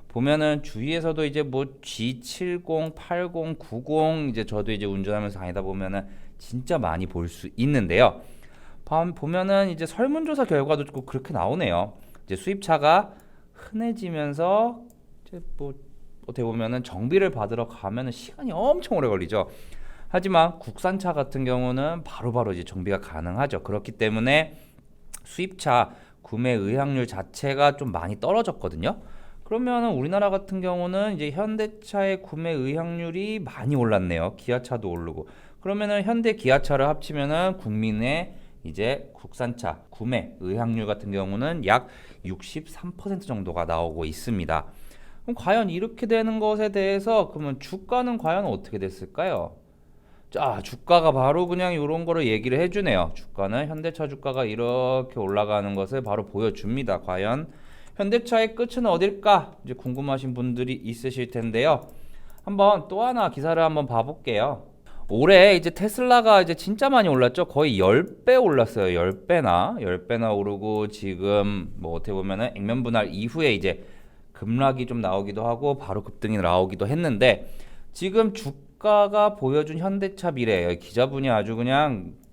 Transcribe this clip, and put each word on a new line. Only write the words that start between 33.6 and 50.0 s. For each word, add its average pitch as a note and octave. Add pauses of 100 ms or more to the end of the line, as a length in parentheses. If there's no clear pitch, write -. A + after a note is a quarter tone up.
올랐네요. F#2
기아차도 A#2+
오르고. D#2+ (320)
그러면은 G#3
현대 A3+
기아차를 C#3
합치면은 D3+
국민의 A2 (280)
이제 G#2
국산차 A#2
구매 A#2
의향률 A2+
같은 G#2
경우는 G#2
약 A#2 (360)
육십삼 D#3
퍼센트 G3
정도가 F2
나오고 E2
있습니다. D#2+ (580)
그럼 A#3+
과연 G3+
이렇게 G#3
되는 A3+
것에 G#3+
대해서 G3
그러면 C#3+
주가는 A#3+
과연 F3+
어떻게 A2
됐을까요? F#2+ (760)